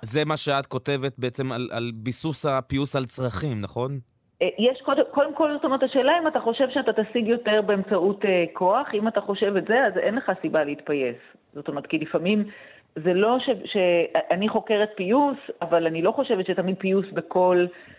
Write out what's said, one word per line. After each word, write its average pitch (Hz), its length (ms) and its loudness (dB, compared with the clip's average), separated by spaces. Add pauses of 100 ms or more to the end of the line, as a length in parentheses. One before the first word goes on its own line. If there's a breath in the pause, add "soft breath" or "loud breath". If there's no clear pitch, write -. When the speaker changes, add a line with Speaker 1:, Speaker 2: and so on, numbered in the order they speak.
Speaker 1:
זה 127 240 -2
מה 156 120 0
שאת 139 280 0
כותבת 135 540 -4
בעצם 127 320 -4
על, 120 200 -4
על 120 220 -4
ביסוס 123 520 -4
הפיוס 135 500 -2
על 135 100 -2
צרכים, 120 560 -4
נכון? 127 380 -6 (420)
Speaker 2:
אה, 180 60 2 (100)
יש 254 280 2
קודם, 277 260 2
קודם 294 220 0
כל, 302 200 0
זאת 285 120 -4
אומרת, 262 180 0
השאלה 269 380 4
אם 320 60 0
אתה 302 120 0
חושב 233 300 0
שאתה 226 340 0
תשיג 214 240 -2
יותר 226 340 2
באמצעות, 202 640 0
אה, 185 180 4 (100)
כוח, 208 400 2
אם 214 140 0
אתה 214 140 0
חושב 202 340 0
את 190 120 0
זה, 247 180 4
אז 190 120 0
אין 202 180 0
לך 247 160 -2 (100)
סיבה 156 220 0
להתפייס. 143 520 -4 (380)
זאת 143 140 -14
אומרת, 143 200 -8
כי 165 100 -2
לפעמים 175 460 0 (520 loud breath)
זה 165 180 0
לא 208 260 4
ש-, 233 340 -4
ש-, 214 40 0 (540)
אני 196 180 0
חוקרת 214 460 0
פיוס, 254 420 2 (240)
אבל 165 260 2
אני 160 140 -4
לא 175 100 2
חושבת 220 340 0
שתמיד 185 340 -2
פיוס 190 340 2
בכל 180 520 2 (340 loud breath)